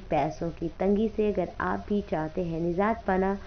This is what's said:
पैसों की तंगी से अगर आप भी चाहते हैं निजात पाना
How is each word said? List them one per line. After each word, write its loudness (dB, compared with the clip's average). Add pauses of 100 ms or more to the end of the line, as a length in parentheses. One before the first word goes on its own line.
पैसों 0
की -6 (120)
तंगी 4
से 2
अगर 0 (120)
आप -2
भी 2
चाहते -2
हैं -2
निजात 0
पाना 2